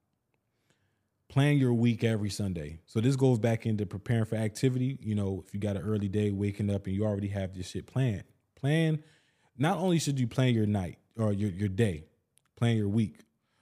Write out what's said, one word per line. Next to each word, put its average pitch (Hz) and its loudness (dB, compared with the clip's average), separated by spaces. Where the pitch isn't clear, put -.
plan 143 4
your 127 4
week 117 2
every 107 0
Sunday. 85 -6
So - -4
this 131 2
goes 127 4
back 113 0
into 104 0
preparing 110 -2
for 110 -6
activity. 127 -2
You 107 -2
know, 98 -2
if - -18
you 101 -6
got 101 -2
an - -4
early 104 -2
day, 104 0
waking 101 -2
up 101 -2
and 95 -4
you 104 -2
already 101 -2
have 95 -4
this 92 -10
shit - -10
planned. 123 -2
Plan, 160 0
not 160 0
only 175 2
should 139 -2
you 123 0
plan 127 2
your 110 2
night 98 -2
or 110 2
your, 101 0
your 98 -2
day, 95 0
plan 117 2
your 104 0
week. 107 0